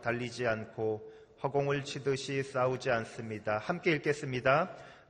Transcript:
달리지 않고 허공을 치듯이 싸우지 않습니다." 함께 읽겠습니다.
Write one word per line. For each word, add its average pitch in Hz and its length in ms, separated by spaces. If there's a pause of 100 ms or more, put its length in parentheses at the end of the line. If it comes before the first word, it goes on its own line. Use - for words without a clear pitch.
달리지 120 460
않고 110 640 (320)
허공을 139 400
치듯이 135 580
싸우지 131 480
않습니다." 110 680
함께 175 340
읽겠습니다. 143 840 (360)